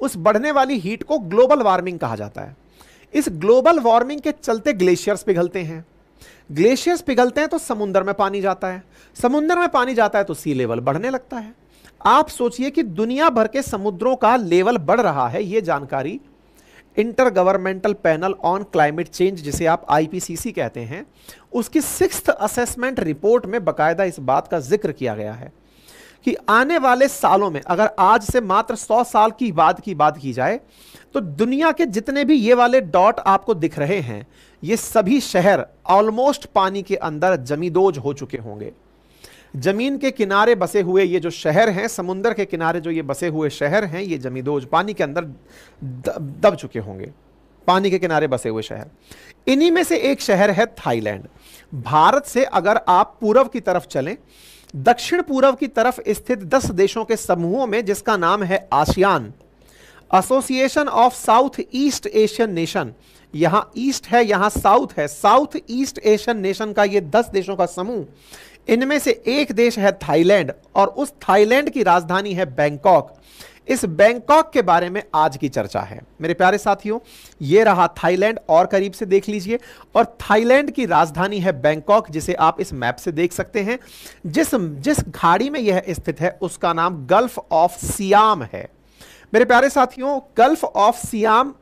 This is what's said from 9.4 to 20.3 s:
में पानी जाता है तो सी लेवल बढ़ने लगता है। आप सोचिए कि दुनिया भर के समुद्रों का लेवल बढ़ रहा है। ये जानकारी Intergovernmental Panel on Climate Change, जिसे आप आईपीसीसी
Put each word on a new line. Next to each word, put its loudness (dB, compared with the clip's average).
में 0
पानी 0
जाता 2
है 0
तो -6
सी -6
लेवल -2
बढ़ने -4
लगता -8
है। -14
आप 4
सोचिए -4
कि -2
दुनिया 0
भर 2
के -4
समुद्रों -4
का 4
लेवल 0
बढ़ 2
रहा 0
है। -4
ये -2
जानकारी -4
Intergovernmental 0
Panel 0
on 0
Climate -2
Change, -2
जिसे -6
आप 0
आईपीसीसी -4